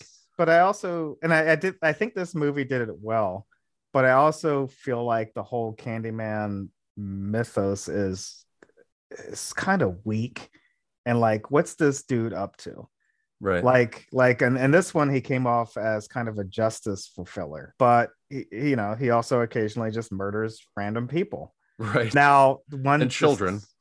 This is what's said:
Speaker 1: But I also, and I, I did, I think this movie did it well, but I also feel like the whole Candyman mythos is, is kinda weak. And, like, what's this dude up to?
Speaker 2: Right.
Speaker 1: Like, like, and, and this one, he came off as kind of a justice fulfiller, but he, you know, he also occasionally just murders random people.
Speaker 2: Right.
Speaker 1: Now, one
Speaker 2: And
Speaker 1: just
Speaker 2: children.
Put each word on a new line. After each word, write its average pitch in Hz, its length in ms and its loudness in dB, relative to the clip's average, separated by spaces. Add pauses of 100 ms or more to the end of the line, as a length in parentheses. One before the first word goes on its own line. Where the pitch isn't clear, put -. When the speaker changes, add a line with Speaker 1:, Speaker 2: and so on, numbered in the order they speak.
(360)
Speaker 1:
But 165 140 2
I 170 100 8
also, 175 640 0
and 165 100 0
I, 160 200 4
I 156 40 4
did, 185 260 -4
I 156 120 2
think 226 200 -4
this 180 200 -6
movie 143 300 -2
did 127 180 -2
it 101 180 -8
well, 104 460 -2 (460)
but 131 120 4
I 127 80 6
also 147 540 2
feel 120 380 -6
like 113 300 -2
the 107 80 -6
whole 113 320 -6
Candyman 110 920 -6 (300)
mythos 98 880 -4
is, 95 560 -6 (680)
is - 440 -12
kinda 185 340 0 (160)
weak. 110 460 -6 (560)
And, 120 120 0
like, 110 320 0
what's 147 260 0
this 143 260 0
dude 113 320 -2
up 98 240 -8
to? - 280 -16 (560)
Speaker 2:
Right. 92 220 0
Speaker 1:
Like, 123 480 2
like, 127 300 4
and, 127 160 2
and 135 140 2
this 180 200 4
one, 143 200 2
he 131 100 0
came 127 240 -2
off 120 320 -2
as 107 280 -2
kind 117 220 -6
of 107 100 -8
a 101 60 -6
justice 110 680 -4
fulfiller, 78 640 -12
but 120 320 4 (180)
he, 135 240 -10
you 135 240 -2
know, 104 180 -2
he 123 140 -2
also 117 320 2
occasionally 113 520 -4
just 113 200 -8
murders 104 480 -6 (160)
random 110 320 -6
people. 147 460 -6 (240)
Speaker 2:
Right. 110 360 0
Speaker 1:
Now, 139 440 6 (120)
one 139 300 0
Speaker 2:
And 139 100 0
Speaker 1:
just - 80 -8
Speaker 2:
children. 101 440 2 (180)